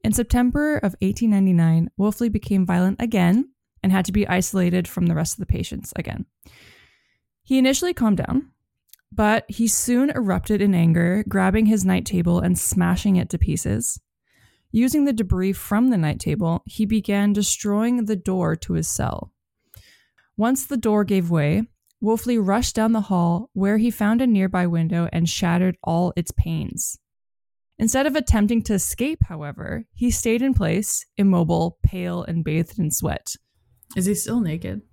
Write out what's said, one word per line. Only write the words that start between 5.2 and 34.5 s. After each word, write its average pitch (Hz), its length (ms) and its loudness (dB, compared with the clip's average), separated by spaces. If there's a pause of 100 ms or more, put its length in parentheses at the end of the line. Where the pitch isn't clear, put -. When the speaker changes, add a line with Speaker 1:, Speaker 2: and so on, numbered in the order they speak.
Speaker 1:
of - 40 -16
the 196 60 -6
patients - 500 -6
again. - 300 -8 (1160)
He 262 160 0
initially 269 360 2
calmed 214 220 2
down, 262 340 -4 (600)
but 214 360 0
he 226 200 -2
soon 247 440 0
erupted 196 500 -2
in 202 120 4
anger, 170 540 2
grabbing 196 400 2
his 214 180 4
night 185 200 2
table 175 340 2
and 175 180 2
smashing 180 580 0
it 175 160 0
to 175 80 -4
pieces. - 600 -2 (720)
Using 262 340 2
the 285 80 0
debris 190 400 0
from 226 360 0
the 240 80 2
night 156 220 0
table, 165 460 -2
he - 200 -4
began 202 480 0
destroying 214 720 0
the 214 100 -2
door 180 420 -2
to - 160 -8
his 160 140 -2
cell. - 460 -6 (1040)
Once 247 280 0
the 285 120 -4
door 214 260 2
gave 190 280 0
way, 165 320 2 (400)
Wolfley 226 400 0
rushed 202 320 0
down 220 180 2
the 220 80 2
hall 175 520 0
where 196 260 0
he 233 120 2
found 220 300 0
a 262 60 2
nearby 190 400 2
window 170 440 0
and 170 180 0
shattered 175 540 0
all 170 320 0
its 170 160 -4
panes. - 680 -4 (840)
Instead 254 260 2
of 285 100 0
attempting 226 460 2
to - 140 0
escape, 269 500 -4
however, 156 600 -10 (100)
he 240 160 0
stayed 233 320 0
in 269 100 0
place, 185 500 -2 (140)
immobile, 170 640 2
pale, 175 420 -2
and 165 200 -4
bathed 160 340 -4
in 151 140 -2
sweat. - 420 -6 (640)
Speaker 2:
Is 185 80 -2
he 202 100 0
still - 240 -4
naked? 180 540 -6